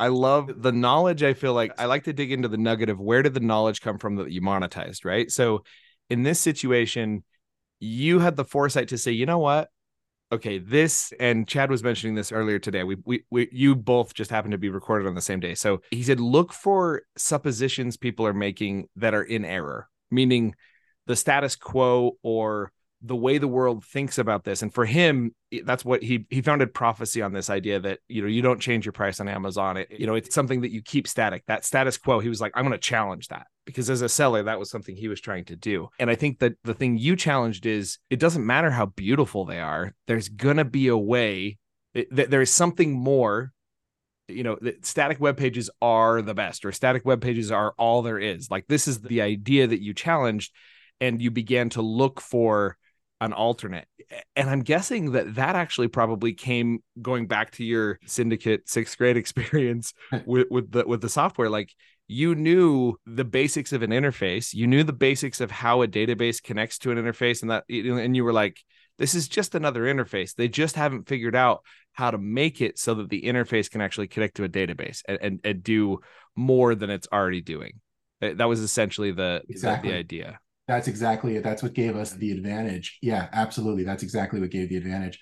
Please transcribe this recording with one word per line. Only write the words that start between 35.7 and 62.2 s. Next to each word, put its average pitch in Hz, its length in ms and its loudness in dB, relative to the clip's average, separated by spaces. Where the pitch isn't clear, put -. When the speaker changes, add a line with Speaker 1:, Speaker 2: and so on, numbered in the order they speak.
Speaker 1:
And 120 120 0
I 117 40 4
think 143 260 -2
that 120 220 2
the 113 120 -4
thing 123 240 0
you 156 180 2
challenged 120 480 0
is 107 320 -2
it - 100 -2
doesn't 165 240 2
matter 143 260 2
how 120 140 2
beautiful 101 640 0
they 87 140 -8
are. 82 340 -4
There's 110 220 -2
gonna 135 380 2
be 131 220 0
a 117 100 4
way, 104 580 0
it, 120 200 -4
th-, 135 140 2
there 135 140 4
is 127 80 2
something 170 420 4
more. 127 580 2
You 107 140 -8
know, 113 180 -2
the 120 220 -6
static 147 380 -2
web 143 180 2
pages 123 320 -2
are 113 400 4
the 104 140 -6
best, 95 320 -6
or 98 60 -4
static 127 340 0
web 123 160 2
pages 113 280 -2
are 107 280 0
all 117 240 2
there 113 160 -4
is. 104 320 -4
Like, 95 180 -4
this 147 180 0
is 123 140 -2
the 113 220 0
idea 107 440 4
that 113 140 0
you 101 140 -6
challenged, 123 580 0
and 120 180 0
you 117 120 0
began 120 400 0
to 117 100 -4
look 120 400 0
for 107 560 0
an 110 120 -2
alternate. 107 520 -2
And 135 140 0
I'm 135 120 0
guessing 156 520 0
that 107 220 0
that 131 200 0
actually 151 340 0
probably 113 440 0
came 120 500 0
going 120 240 -2
back 107 240 0
to - 140 -10
your 110 420 0
Syndicate 113 600 0
sixth - 300 -4
grade 123 200 4
<laughs> - 20 2
experience 120 760 -2
Speaker 2:
<laughs> - 140 -4
Speaker 1:
with, 127 260 4
with 113 220 -2
the, 123 140 2
with 113 160 -2
the 113 80 -4
software. 143 400 0
Like, 104 200 -4
you 156 260 0